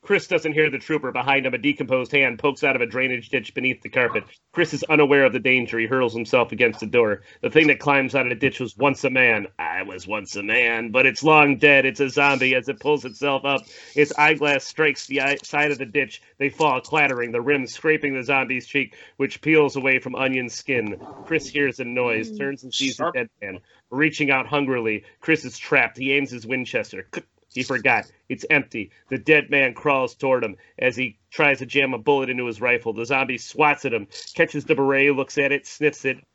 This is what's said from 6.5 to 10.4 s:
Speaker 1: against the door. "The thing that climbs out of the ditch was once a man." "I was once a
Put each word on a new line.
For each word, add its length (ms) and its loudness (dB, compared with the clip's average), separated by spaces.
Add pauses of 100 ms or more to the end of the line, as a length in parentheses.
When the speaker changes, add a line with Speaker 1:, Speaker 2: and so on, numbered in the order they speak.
Speaker 1:
against 280 0
the 80 -6
door. 340 2 (200)
"The 100 -2
thing 160 6
that 100 4
climbs 380 0
out 100 2
of 60 -2
the 40 -4
ditch 240 -2
was 160 -8
once 280 0
a 80 0
man." 340 2 (140)
"I 240 -6
was 240 -14
once 280 -8
a 60 -8